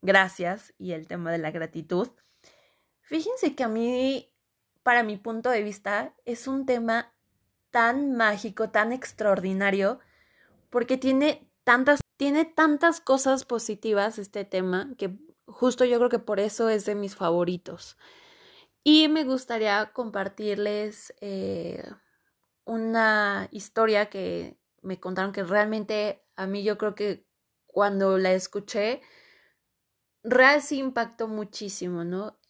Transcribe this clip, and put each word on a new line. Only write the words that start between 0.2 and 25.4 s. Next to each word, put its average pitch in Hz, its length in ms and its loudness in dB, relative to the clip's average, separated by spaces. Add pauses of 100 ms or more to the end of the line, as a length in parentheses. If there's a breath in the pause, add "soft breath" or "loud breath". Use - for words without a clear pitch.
y 180 160 -8
el 160 140 -10
tema 170 240 -6
de 170 60 -2
la 156 140 -4
gratitud, 165 580 -4 (920 soft breath)
fíjense 330 540 -2
que 269 80 -4
a 240 40 -2
mí, 247 680 -2 (500)
para 240 200 4
mi 214 120 -4
punto 226 340 -4
de 233 120 2
vista, 208 540 -4 (100)
es 233 220 -6
un 269 180 -4
tema 233 480 -2 (560)
tan 254 460 2
mágico, 220 560 0
tan 214 200 2
extraordinario, 196 1080 0 (720 soft breath)
porque 240 260 2
tiene 262 500 2 (160)
tantas, 254 360 4 (180)
tiene 285 280 2
tantas 320 540 2
cosas 262 460 2
positivas 214 720 -2
este 202 260 -8
tema, 185 540 -2
que 190 200 -6 (280)
justo 247 400 2
yo 240 120 4
creo 240 120 4
que 233 100 0
por 208 200 -4
eso 220 300 0
es 214 160 0
de 208 100 -2
mis 202 200 -6
favoritos. 175 800 -4 (880 loud breath)
Y 311 240 8
me 311 160 2
gustaría 220 680 0
compartirles, 208 1300 -4
eh, 190 640 -8 (840)
una 220 840 0
historia 208 580 0
que 180 480 -6 (240)
me 185 180 -8
contaron 185 320 -4
que 196 120 -6